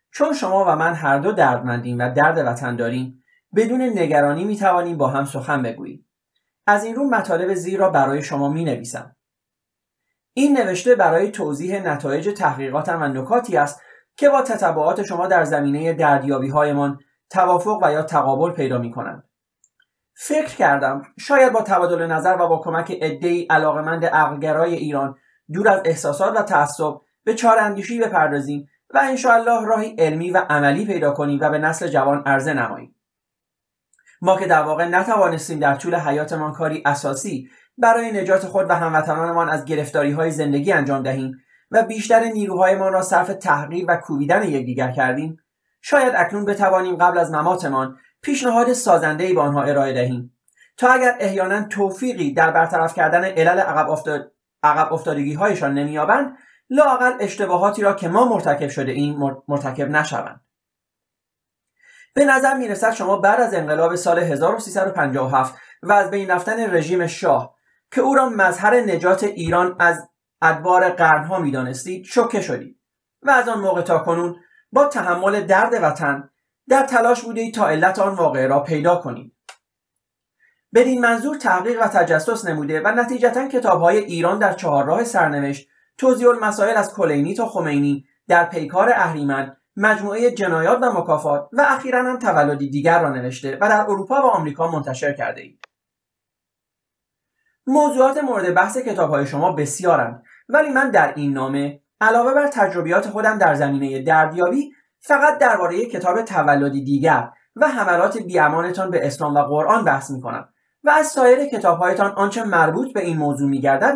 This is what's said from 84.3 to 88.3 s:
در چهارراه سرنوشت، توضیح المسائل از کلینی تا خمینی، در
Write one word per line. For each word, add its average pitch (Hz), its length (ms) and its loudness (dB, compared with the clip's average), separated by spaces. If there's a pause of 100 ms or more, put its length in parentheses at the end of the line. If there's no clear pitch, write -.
در 190 140 2
چهارراه 151 500 0
سرنوشت، 143 640 -2 (300)
توضیح 240 320 4
المسائل 220 480 0
از 202 160 0
کلینی 160 420 0
تا 233 100 -2
خمینی، 143 600 -2 (220)
در 170 180 4